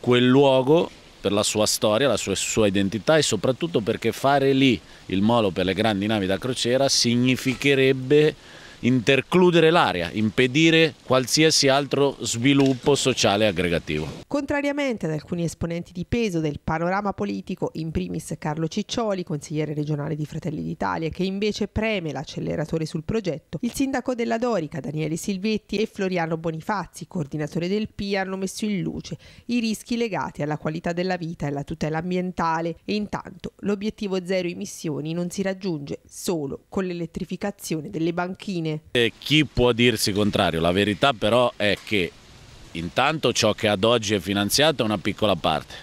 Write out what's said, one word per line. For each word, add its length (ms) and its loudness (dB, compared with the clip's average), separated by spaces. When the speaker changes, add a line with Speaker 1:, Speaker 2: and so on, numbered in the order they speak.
Speaker 1:
quel 260 6
luogo 640 6
per 100 0
la 120 2
sua 240 2
storia, 420 2
la 80 2
sua, 180 -2
sua 320 2
identità 480 2
e 60 4
soprattutto 580 -2
perché 320 -2
fare 400 2
lì 260 4
il 160 0
molo 300 4
per 120 -2
le 100 0
grandi 320 0
navi 200 0
da 120 0
crociera 520 0
significherebbe 1500 2
intercludere 920 4
l'area, 420 2
impedire 800 4
qualsiasi 640 2
altro 520 2
sviluppo 760 2
sociale 540 2
aggregativo. 600 -2
Speaker 2:
Contrariamente 800 -2
ad 60 -2
alcuni 300 -6
esponenti 480 -6
di 160 -8
peso 340 0
del 220 -4
panorama 500 -2
politico, 600 -6
in 160 -6
primis 480 -6
Carlo 300 -4
Ciccioli, 560 -4
consigliere 500 -6
regionale 420 -4
di 120 -6
Fratelli 340 -6
d'Italia, 480 -4
che 140 -4
invece 440 -2
preme 440 -2
l'acceleratore 760 -4
sul 180 -6
progetto, 580 -4
il 120 -4
sindaco 400 -2
della 240 -2
Dorica, 420 -2
Daniele 360 -4
Silvetti, 600 -4
e 140 0
Floriano 460 -2
Bonifazzi, 680 -6
coordinatore 600 -4
del 220 -2
pia, 320 -4
hanno 160 -6
messo 280 -6
in 160 -2
luce 360 -8
i 140 -2
rischi 380 -4
legati 460 -4
alla 140 -4
qualità 360 -4
della 240 -2
vita 280 -8
e 40 -2
alla 140 -6
tutela 340 -4
ambientale. 800 -2
E 80 -4
intanto 680 -8
l'obiettivo 600 -4
zero 240 -2
emissioni 640 -6
non 180 -4
si 100 -6
raggiunge 680 -4
solo 600 -6
con 160 -2
l'elettrificazione 1040 -6
delle 240 -2
banchine. 520 -4
Speaker 1:
E 260 2
chi 280 4
può 260 4
dirsi 400 4
contrario? 480 2
La 140 4
verità 400 2
però 420 2
è 300 0
che 260 -2
intanto 600 0
ciò 220 2
che 160 0
ad 160 2
oggi 280 2
è 60 0
finanziato 600 0
è 40 2
una 120 -2
piccola 400 0
parte. 460 -2